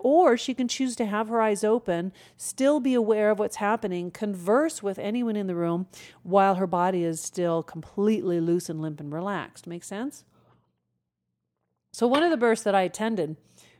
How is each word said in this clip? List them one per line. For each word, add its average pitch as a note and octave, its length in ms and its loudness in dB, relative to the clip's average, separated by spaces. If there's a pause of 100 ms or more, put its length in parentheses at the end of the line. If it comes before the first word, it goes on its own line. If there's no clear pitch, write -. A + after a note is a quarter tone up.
or D4 360 6
she B3+ 160 -4
can B3 140 -2
choose B3 300 -4
to A#3 100 -2
have G#3+ 220 -2
her A3+ 120 0
eyes G#3+ 220 2
open, F#3+ 500 0 (240)
still C#4+ 440 0
be B3+ 140 2
aware G#3+ 360 4
of G#3 80 2
what's G#3 180 -2
happening, G3+ 540 -2
converse G#3 720 0
with G3 160 -4
anyone A3+ 380 -2
in G3+ 100 -2
the F#3 80 -2
room E3+ 320 -2 (380)
while G3 320 4
her F#3+ 100 0
body F3+ 380 0
is E3 160 -4
still E3+ 420 -2
completely F#3 800 -2
loose E3+ 280 0
and D#3+ 140 -6
limp D#3 160 -8
and D3 140 -10
relaxed. F3 540 -8
Make F3 180 -14
sense? A#3 400 -10 (1700)
So - 140 -2
one C#4 180 4
of F4 60 4
the D#4+ 60 2
births A3+ 280 2
that G3+ 100 2
I G3 80 4
attended F3+ 540 -4 (440)